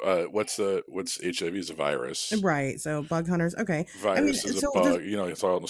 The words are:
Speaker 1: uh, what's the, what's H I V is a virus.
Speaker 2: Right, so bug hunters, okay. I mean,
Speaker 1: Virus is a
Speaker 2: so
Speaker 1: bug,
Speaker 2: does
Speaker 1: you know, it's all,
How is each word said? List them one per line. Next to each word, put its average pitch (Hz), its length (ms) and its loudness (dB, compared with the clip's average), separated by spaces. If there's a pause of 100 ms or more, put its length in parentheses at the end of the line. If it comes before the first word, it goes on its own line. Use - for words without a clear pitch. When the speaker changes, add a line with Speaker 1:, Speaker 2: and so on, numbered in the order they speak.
Speaker 1:
uh, 90 200 4
what's 104 320 -2
the, 98 320 2
what's 90 340 -4
H 87 200 -2
I 85 80 -2
V 95 80 -4
is 82 120 -6
a 80 40 -8
virus. 73 680 -2
Speaker 2:
Right, 143 380 0
so 151 220 -4
bug 165 260 -2
hunters, 170 280 2
okay. 165 300 -2 (280)
I - 60 4
mean, 285 140 4
Speaker 1:
Virus 233 100 -2
is - 120 -2
a 95 40 -2
Speaker 2:
so 285 120 0
Speaker 1:
bug, 90 280 4
Speaker 2:
does 78 40 -8
Speaker 1:
you 101 120 -4
know, 101 80 0
it's 85 180 -4
all, 90 280 2